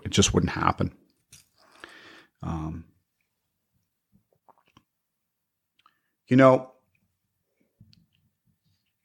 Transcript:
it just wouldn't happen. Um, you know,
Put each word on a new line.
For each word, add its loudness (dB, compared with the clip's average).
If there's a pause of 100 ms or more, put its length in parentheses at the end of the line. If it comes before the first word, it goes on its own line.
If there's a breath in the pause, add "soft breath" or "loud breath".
it -10
just 0
wouldn't 0
happen. -4 (1500 soft breath)
Um, -12 (3500)
you 2
know, 4 (2250)